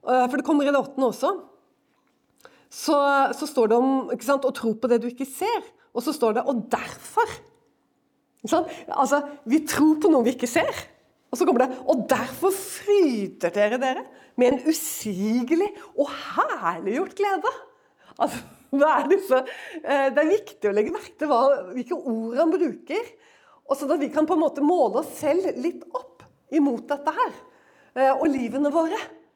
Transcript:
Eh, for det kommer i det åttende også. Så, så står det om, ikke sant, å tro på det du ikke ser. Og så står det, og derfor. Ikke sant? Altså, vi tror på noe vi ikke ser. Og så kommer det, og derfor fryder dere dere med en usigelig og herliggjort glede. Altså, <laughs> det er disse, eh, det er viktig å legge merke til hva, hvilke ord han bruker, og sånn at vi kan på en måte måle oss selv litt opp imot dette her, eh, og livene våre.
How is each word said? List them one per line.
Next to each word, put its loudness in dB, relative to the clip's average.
Eh, 4
for -2
det -6
kommer 4
i 2
det 4
åttende 0
også. 0
Så, 0
så -6
står 2
det 6
om, 4
ikke -8
sant, 0
å -2
tro -2
på -2
det 4
du -6
ikke -10
ser. -2
Og -4
så -2
står 2
det, -4
og -2
derfor. -4
Ikke 0
sant? 0
Altså, 0
vi 4
tror 4
på 4
noe 4
vi 2
ikke -4
ser. 0
Og -8
så 4
kommer 4
det, -8
og 4
derfor 0
fryder 0
dere 2
dere -2
med 6
en -2
usigelig -2
og 0
herliggjort -4
glede. 0
Altså, -2
<laughs> -2
det 4
er 2
disse, 2
eh, 0
det 4
er 2
viktig -2
å 0
legge 0
merke -12
til -4
hva, 4
hvilke -6
ord -6
han 2
bruker, -4
og -2
sånn 0
at 0
vi -2
kan 2
på 2
en 2
måte 0
måle 2
oss -10
selv 0
litt -4
opp -12
imot 0
dette -2
her, -2
eh, 4
og 0
livene 0
våre. 0